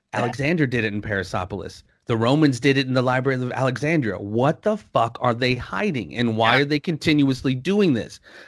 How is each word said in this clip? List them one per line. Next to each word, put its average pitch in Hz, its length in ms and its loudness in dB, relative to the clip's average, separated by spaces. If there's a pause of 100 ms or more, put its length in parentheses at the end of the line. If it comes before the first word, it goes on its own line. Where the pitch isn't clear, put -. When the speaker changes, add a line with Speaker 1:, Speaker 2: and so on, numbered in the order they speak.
(140)
Speaker 1:
Yeah. 117 80 -2
Speaker 2:
Alexander 139 460 0
did 117 160 -2
it 107 100 -2
in 104 80 -6
Persepolis. 95 800 -6 (240)
The 120 100 0
Romans 135 420 4
did 139 160 4
it 135 120 0
in 127 80 -2
the 127 80 4
Library 127 360 0
of 123 120 -4
Alexandria. 123 640 -2
What 113 460 0
the 214 140 0
fuck 120 440 -2
are 123 140 2
they 127 180 0
hiding, 123 640 -4
and 117 200 0
why 113 200 4
Speaker 1:
Yeah. 135 80 4
Speaker 2:
are - 20 0
they 147 140 0
continuously 143 760 0
doing 185 380 2
this? 104 260 -6 (280)